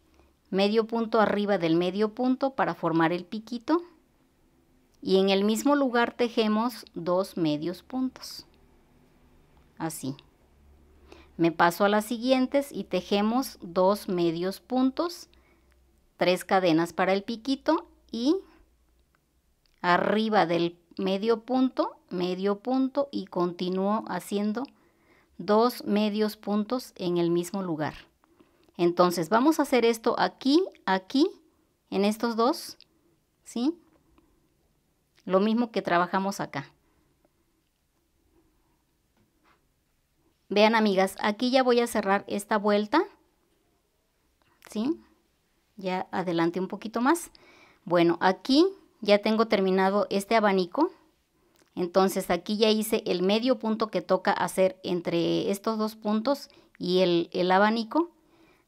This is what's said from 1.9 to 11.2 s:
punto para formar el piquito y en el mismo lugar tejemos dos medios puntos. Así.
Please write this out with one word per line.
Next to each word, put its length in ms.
punto 400
para 220
formar 360
el 140
piquito 560
y 160
en 140
el 120
mismo 320
lugar 380
tejemos 800
dos 420
medios 460
puntos. 640
Así. 360